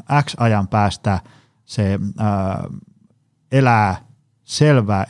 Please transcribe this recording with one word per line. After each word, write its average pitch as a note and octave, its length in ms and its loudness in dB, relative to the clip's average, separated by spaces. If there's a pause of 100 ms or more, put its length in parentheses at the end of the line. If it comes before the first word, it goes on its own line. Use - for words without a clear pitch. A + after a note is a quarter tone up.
(260)
X - 120 -10
ajan G#2+ 300 0
päästä G2+ 520 0 (460)
se, G2 340 -2 (180)
ää, G2 460 -2 (880)
elää A#2 500 2 (420)
selvää G#2+ 680 2